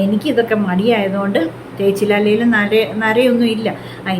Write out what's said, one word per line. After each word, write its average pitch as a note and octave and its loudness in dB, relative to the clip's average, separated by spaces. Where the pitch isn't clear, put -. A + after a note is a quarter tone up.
എനിക്കിതൊക്കെ A3+ 0
മടിയായതുകൊണ്ട് G3 0
തേച്ചില്ല, G3+ 2
അല്ലെങ്കിലും G#3+ 2
നര, G#3 2
നരയൊന്നും A#3 2
ഇല്ല. A3 -4
ആ, - -2